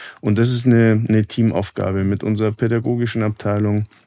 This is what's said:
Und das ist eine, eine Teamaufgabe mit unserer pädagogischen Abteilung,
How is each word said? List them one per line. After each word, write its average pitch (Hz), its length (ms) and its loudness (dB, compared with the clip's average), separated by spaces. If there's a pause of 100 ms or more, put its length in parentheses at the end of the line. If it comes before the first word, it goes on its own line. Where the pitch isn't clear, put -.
(200)
Und 107 180 0
das 120 120 2
ist 120 160 -4
eine, 113 420 4
eine 110 160 2
Teamaufgabe 98 760 -2
mit 101 220 -2
unserer 107 260 0
pädagogischen 117 720 -2
Abteilung, 104 640 -2 (200)